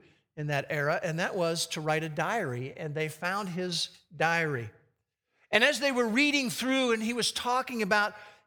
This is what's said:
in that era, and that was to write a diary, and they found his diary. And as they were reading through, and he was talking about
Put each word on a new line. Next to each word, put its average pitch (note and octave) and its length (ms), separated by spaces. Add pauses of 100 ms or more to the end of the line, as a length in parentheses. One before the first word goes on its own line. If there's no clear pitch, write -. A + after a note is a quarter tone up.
(360)
in D3+ 100
that C#3+ 240
era, D3+ 320
and D#3+ 160
that F#3+ 160
was E3+ 320
to - 140
write D#3 240
a D#3+ 40
diary, D#3 680
and D3+ 180
they D#3 140
found F#3+ 400
his F3 400 (280)
diary. D#3 540 (800)
And G#3+ 140
as C4+ 160
they C#4 100
were B3 160
reading C4+ 440
through, B3+ 420
and A3 100
he A#3 120
was A3 180
talking B3 500
about G#3 320 (320)